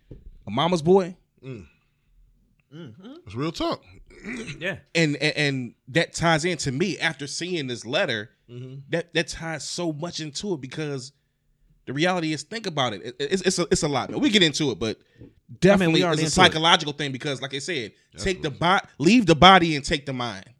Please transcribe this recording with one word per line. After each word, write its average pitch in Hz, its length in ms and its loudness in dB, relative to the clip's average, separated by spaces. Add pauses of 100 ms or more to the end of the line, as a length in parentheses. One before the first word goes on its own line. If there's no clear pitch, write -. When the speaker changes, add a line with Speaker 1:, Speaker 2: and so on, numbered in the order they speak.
(460)
Speaker 1:
a 98 40 -12
mama's 156 320 0
boy? 180 340 2 (280)
Speaker 2:
Mm. 120 220 -14 (1080)
Speaker 3:
Mm-hmm. 165 380 -20 (140)
Speaker 2:
It's 95 80 -16
real 151 180 -4
talk. 320 300 -6 (760)
Speaker 3:
Yeah. 165 180 -6 (180)
Speaker 1:
And, 156 220 2
and, 151 200 -2
and 135 380 -2 (140)
that 160 260 -2
ties 165 300 2
in 175 140 -2
to 139 140 -4
me 151 260 -2
after 151 280 -4
seeing 170 400 -6
this 123 180 -8
letter, 123 460 -4 (200)
Speaker 2:
Mm-hmm. 127 260 -16 (140)
Speaker 1:
that, - 240 -6
that 160 120 -2
ties 160 380 -12
so 175 280 -6
much 156 280 -10
into 156 340 -8
it 143 60 -8
because 139 500 -10 (760)
the 120 60 -8
reality 165 400 0
is, 151 120 -8
think 226 240 -12
about 139 240 -2
it. 95 120 -10
It, 123 140 -12
it's, 180 240 -2
it's 180 160 0
a, 175 140 0
it's 180 100 0
a 160 60 0
lot, 135 220 -2
man. 113 100 -4
We 285 100 2
get 208 140 6
into 147 260 0
it, 98 80 -6
but 107 200 -4 (200)
Speaker 3:
I - 20 -20
mean, - 80 -20 (200)
we 120 100 -20
Speaker 1:
definitely 180 460 6
Speaker 3:
already 160 180 2
Speaker 1:
it's 156 140 0
a 185 40 6
Speaker 3:
into 180 100 8
it. - 40 -6
Speaker 1:
psychological 160 380 2
thing 143 200 -6
because, 131 300 -6
like 135 120 -10
I 143 40 -6
said, 139 340 -8 (260)
take 185 240 -4
the 160 80 -2
Speaker 2:
Absolutely. 131 80 -12 (400)
Speaker 1:
bo-, 135 60 0
leave 214 220 8
the 160 80 8
body 170 420 8
and 131 80 -8
take 147 220 -4
the 139 60 -8
mind. 120 320 -8 (160)